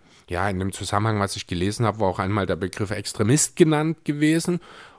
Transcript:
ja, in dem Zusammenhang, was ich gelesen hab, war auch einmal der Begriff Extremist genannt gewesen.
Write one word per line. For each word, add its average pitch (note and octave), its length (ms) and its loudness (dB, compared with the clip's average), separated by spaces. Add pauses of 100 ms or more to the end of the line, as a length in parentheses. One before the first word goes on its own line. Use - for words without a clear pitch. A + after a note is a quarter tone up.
(280)
ja, F#2 220 -2
in F#2 80 -2
dem F#2+ 140 -2
Zusammenhang, G#2 460 0
was G2+ 180 0
ich - 100 -10
gelesen G2 400 0
hab, G#2 120 0
war G2+ 100 2
auch F2+ 100 0
einmal G2 260 0
der F2+ 120 0
Begriff F#2 340 -4
Extremist G#2+ 680 0
genannt D#3 480 2
gewesen. D#3+ 560 0 (380)